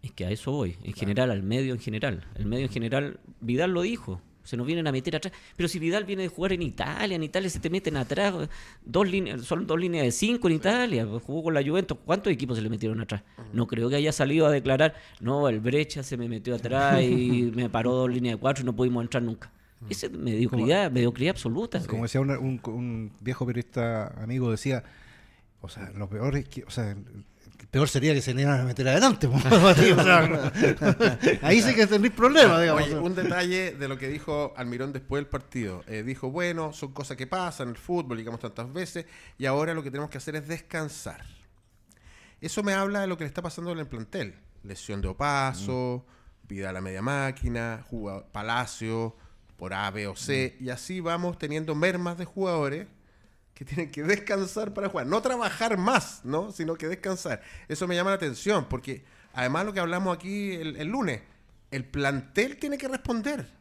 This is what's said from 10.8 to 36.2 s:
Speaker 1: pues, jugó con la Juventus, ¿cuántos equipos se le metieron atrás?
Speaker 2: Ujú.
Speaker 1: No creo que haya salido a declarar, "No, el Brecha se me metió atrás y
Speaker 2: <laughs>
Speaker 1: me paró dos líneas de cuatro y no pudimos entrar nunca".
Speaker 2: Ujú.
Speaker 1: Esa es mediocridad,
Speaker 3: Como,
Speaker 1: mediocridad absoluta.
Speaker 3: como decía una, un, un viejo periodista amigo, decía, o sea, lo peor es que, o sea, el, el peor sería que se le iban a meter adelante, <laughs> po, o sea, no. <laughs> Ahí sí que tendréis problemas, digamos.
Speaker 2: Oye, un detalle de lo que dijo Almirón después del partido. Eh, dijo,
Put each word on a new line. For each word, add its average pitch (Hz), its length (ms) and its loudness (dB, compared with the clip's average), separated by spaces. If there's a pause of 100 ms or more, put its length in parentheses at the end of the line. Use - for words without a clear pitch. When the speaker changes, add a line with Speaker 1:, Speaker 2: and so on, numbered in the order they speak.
Speaker 1:
pues, 113 160 -6
jugó 156 200 -6
con 165 100 0
la 143 100 4
Juventus, 160 400 0
¿cuántos 196 300 2
equipos 123 240 -2
se 110 60 0
le 110 60 0
metieron 110 300 -2
atrás? 107 220 -4 (160)
Speaker 2:
Ujú. 113 160 -16
Speaker 1:
No 117 140 2
creo 117 220 0
que 139 80 2
haya 151 140 2
salido 151 360 4
a 147 40 6
declarar, 135 440 4 (240)
"No, 139 280 0
el 110 120 2
Brecha 143 420 0
se 131 160 -8
me 120 100 -4
metió 117 280 -4
atrás 135 480 4
y 123 480 2
Speaker 2:
<laughs> 110 40 -6
Speaker 1:
me 120 140 0
paró 117 240 2
dos 127 160 2
líneas 123 260 0
de 101 40 -8
cuatro 135 240 0
y - 20 -2
no 120 100 -2
pudimos 120 280 2
entrar 120 180 -2
nunca". 113 300 -6 (300)
Speaker 2:
Ujú. 107 100 -10
Speaker 1:
Esa - 160 -6
es - 60 -6
mediocridad, 117 720 2
Speaker 3:
Como, 139 100 -2
Speaker 1:
mediocridad 123 400 2
absoluta. 160 500 -4
Speaker 3:
como 110 180 -2
decía 131 180 0
una, 135 180 0
un, 131 260 -2
un 113 460 -6 (100)
viejo 123 240 -4
periodista 117 640 -4 (140)
amigo, 123 280 -2
decía, 120 340 -2 (760)
o - 80 -14
sea, 95 220 -14
lo 98 180 -8
peor 120 280 -2
es 139 120 -4
que, - 140 -12
o - 80 -16
sea, 113 200 -4
el, 98 60 -8 (600)
el - 80 -20
peor 139 200 2
sería 147 280 2
que 131 60 2
se 127 120 -2
le 131 80 0
iban 139 180 4
a 127 40 0
meter 127 240 0
adelante, 185 400 6
<laughs> - 20 4
po, 123 60 2
o 175 380 10 (300)
sea, 170 240 10
no. 160 120 2 (1000)
<laughs> 139 60 2
Ahí 220 140 8
sí 247 140 4
que 220 120 8
tendréis 208 280 4
problemas, 233 460 10
digamos. 156 220 6
Speaker 2:
Oye, 147 140 0
un 175 180 0
detalle 180 560 0
de 143 160 -6
lo 135 100 -4
que 131 100 -6
dijo 147 500 -4
Almirón 127 360 -6
después 135 280 -4
del - 80 -8
partido. 110 580 -6
Eh, 110 160 -8
dijo, 131 280 -6